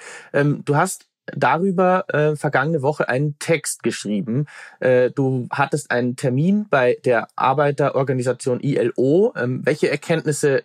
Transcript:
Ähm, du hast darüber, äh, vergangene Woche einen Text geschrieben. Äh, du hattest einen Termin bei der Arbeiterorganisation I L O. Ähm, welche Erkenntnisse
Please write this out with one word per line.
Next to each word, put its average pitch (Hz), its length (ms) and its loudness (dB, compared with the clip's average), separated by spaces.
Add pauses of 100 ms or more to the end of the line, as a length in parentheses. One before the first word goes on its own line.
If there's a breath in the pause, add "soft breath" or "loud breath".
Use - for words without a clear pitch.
(320 loud breath)
Ähm, 143 320 0
du 143 140 0
hast 180 300 -2 (280)
darüber, 180 720 2
äh, 151 300 0
vergangene 147 440 0
Woche 151 280 -2
einen 143 300 -2
Text - 440 -2
geschrieben. 110 640 -2 (340 loud breath)
Äh, 127 320 4
du 131 400 -2
hattest - 400 -4
einen 123 240 0
Termin 160 540 0
bei 127 340 2
der 117 320 0
Arbeiterorganisation 131 1300 0
I 143 140 0
L 120 180 0
O. 165 400 2
Ähm, 123 300 -4
welche 147 260 0
Erkenntnisse 151 720 0